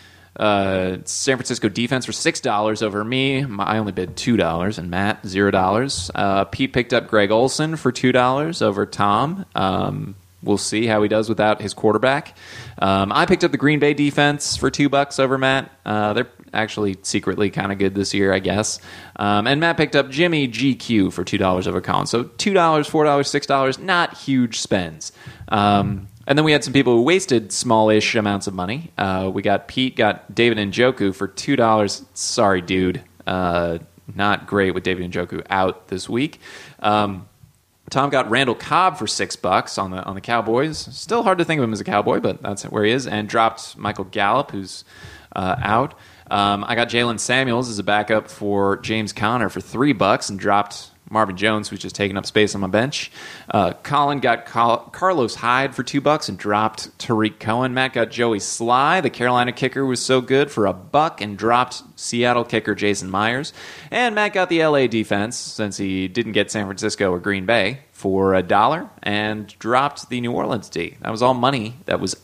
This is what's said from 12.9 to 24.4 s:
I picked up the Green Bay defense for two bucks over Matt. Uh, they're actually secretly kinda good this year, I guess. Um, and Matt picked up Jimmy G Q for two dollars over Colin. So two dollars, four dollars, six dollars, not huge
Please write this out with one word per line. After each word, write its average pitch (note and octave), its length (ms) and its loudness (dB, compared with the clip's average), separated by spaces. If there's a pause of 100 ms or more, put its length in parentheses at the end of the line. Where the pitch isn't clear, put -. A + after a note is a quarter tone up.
I D3+ 120 2
picked F3+ 200 2
up D#3 80 2
the C#3 40 0
Green C#3+ 220 2
Bay D3 160 2
defense D3 600 0
for C3+ 140 0
two C#3+ 180 2
bucks C#3 300 0
over C3+ 200 2
Matt. C3+ 320 0 (160)
Uh, G#2+ 260 0
they're A#2+ 160 -2 (240)
actually G#2 500 -2
secretly G2 460 -2
kinda G2 280 -4
good G2 180 0
this G2 180 -2
year, G2 200 2
I F#2+ 80 2
guess. F#2+ 380 -2 (380)
Um, G#2 300 0
and C#3 120 2
Matt E3 180 0
picked D3 200 2
up C3+ 140 2
Jimmy D#3 360 2
G A#2+ 280 0
Q G#2 360 2
for F2 140 -6
two G2+ 140 -2
dollars F#2 280 2
over F#2 140 -2
Colin. F#2+ 260 0
So A#2 180 0
two - 280 -2
dollars, D#3+ 340 4
four D#3 180 2
dollars, C#3+ 260 2
six C#3+ 160 -2
dollars, C3+ 320 2
not F3 400 0
huge B2+ 400 0